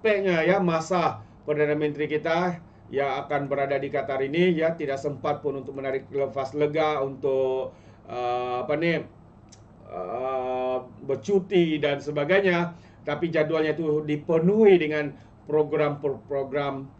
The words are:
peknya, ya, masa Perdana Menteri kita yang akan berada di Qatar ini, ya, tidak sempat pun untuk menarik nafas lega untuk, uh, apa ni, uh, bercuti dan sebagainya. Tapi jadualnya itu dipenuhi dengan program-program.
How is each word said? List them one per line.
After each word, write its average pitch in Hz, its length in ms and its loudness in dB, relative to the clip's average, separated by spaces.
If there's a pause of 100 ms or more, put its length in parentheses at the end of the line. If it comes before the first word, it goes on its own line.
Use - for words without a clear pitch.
peknya, 190 400 2
ya, 185 160 4
masa 165 640 0 (220)
Perdana 151 320 2
Menteri 151 320 -2
kita 165 480 0 (320)
yang 135 380 -2
akan 143 260 -2
berada 139 240 0
di 139 160 -4
Qatar 135 320 -2
ini, 170 320 2
ya, 160 160 2
tidak 143 240 -4
sempat 143 480 -4
pun 135 160 -2
untuk 135 160 -12
menarik 135 320 -4
nafas 139 480 -4
lega 147 480 0
untuk, 131 720 -2 (320)
uh, 123 560 -4
apa 147 160 0
ni, 165 220 0 (920)
uh, 127 840 -4 (260)
bercuti 170 720 0
dan 143 240 0
sebagainya. 170 720 2 (320)
Tapi 151 240 -2
jadualnya 156 480 2
itu 151 320 0
dipenuhi 175 720 6
dengan 151 300 -2 (340)
program-program. 143 1400 -2 (120)